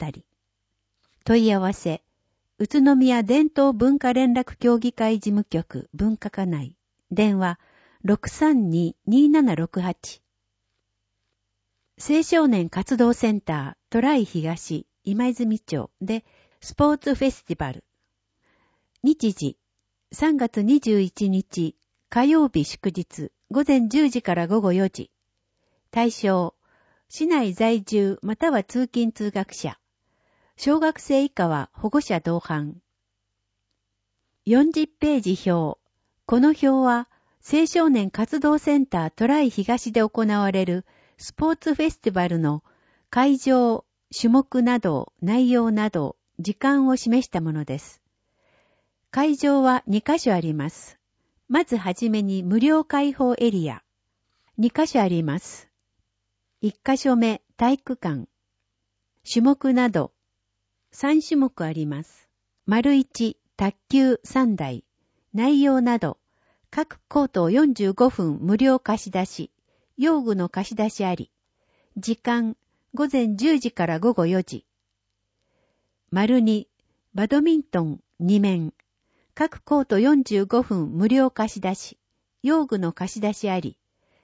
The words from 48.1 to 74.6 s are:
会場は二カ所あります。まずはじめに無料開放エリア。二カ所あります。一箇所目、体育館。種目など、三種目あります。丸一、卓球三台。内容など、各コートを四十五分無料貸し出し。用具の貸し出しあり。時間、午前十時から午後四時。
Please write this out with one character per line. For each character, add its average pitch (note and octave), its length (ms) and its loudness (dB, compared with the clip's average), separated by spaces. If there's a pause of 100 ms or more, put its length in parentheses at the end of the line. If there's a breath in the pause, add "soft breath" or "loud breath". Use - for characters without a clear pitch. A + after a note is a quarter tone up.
会 C#4+ 240 0
場 C#4 260 2
は B3+ 240 2
二 G#3 160 0
カ D#4+ 160 -2
所 A3+ 160 0
あ F3 60 0
り D#3+ 120 -4
ま D3+ 160 -4
す。 - 300 -18 (500)
ま D4 160 2
ず B3 120 -4
は F#3 180 -4
じ A#3 160 -4
め G#3+ 120 -2
に F#3+ 200 -4
無 F#3 160 0
料 D4+ 260 2
開 C#4+ 280 -2
放 B3 260 0
エ A#3 140 2
リ E3 180 -2
ア。 G#2+ 140 -14 (720)
二 A3+ 140 2
カ D#4 160 0
所 B3+ 120 0
あ G3+ 60 2
り E3+ 160 0
ま D3+ 160 -2
す。 - 300 -18 (920)
一 G#3+ 140 -4 (100)
箇 C4+ 140 0
所 C4 160 0
目、 A3+ 280 0 (140)
体 A#3+ 180 2
育 C4 220 -8
館。 C#3+ 300 -6 (1040)
種 A#3 120 0
目 C4+ 300 2
な B3 180 2
ど、 E3+ 220 -2 (800)
三 D4+ 300 0
種 D4+ 160 -2
目 C4 280 0
あ D#3+ 80 -4
り D#3 140 -4
ま D3 160 -8
す。 - 260 -20 (380)
丸 A#3 280 2
一、 A#3 440 -2 (180)
卓 G3 220 -4 (100)
球 C4 360 2
三 A#3+ 320 0
台。 C3+ 280 -8 (480)
内 C#4 300 2
容 C4+ 180 2
な A#3+ 180 0
ど、 D3+ 200 -6 (520)
各 - 280 -6 (100)
コ D4 160 2
ー C4 40 -4
ト F3+ 160 0
を E3 60 2
四 C4+ 240 4
十 G3 180 -2
五 B3 160 4
分 E3 320 -4
無 F#3+ 160 0
料 C4 240 4
貸 G#3+ 240 -4
し F#3+ 80 -14
出 F#3 120 -2
し。 - 280 -12 (440)
用 D4+ 260 2
具 A3 120 -2
の F3+ 140 -2
貸 - 220 -6
し A3+ 40 -12
出 G#3+ 160 -2
し - 140 -6
あ F3+ 100 -2
り。 - 160 -10 (640)
時 A3 200 -4
間、 A#3 400 -4 (360)
午 C#4+ 180 -2
前 A#3 260 0
十 C#4+ 220 2
時 A#3+ 120 -4
か F3 160 -4
ら D#3+ 140 -4
午 A3+ 140 2
後 E3+ 120 0
四 F#3 160 0
時。 - 240 -12 (1500)